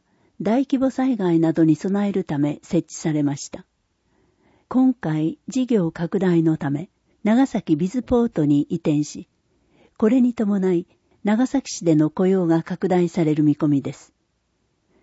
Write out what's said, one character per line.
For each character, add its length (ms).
大 220
規 160
模 120
災 280
害 240
な 100
ど 140
に 100
備 320
え 60
る 100
た 140
め 260
設 140
置 180
さ 160
れ 100
ま 140
し 140
た。 160
今 240
回、 440
事 160
業 260
拡 280
大 240
の 120
た 140
め、 200
長 200
崎 300
ビ 140
ズ 140
ポ 200
ー 60
ト 160
に 240
移 60
転 280
し、 240
こ 100
れ 140
に 120
伴 380
い、 160
長 200
崎 280
市 100
で 120
の 140
雇 180
用 200
が 160
拡 240
大 220
さ 160
れ 100
る 80
見 140
込 100
み 140
で 100
す。 220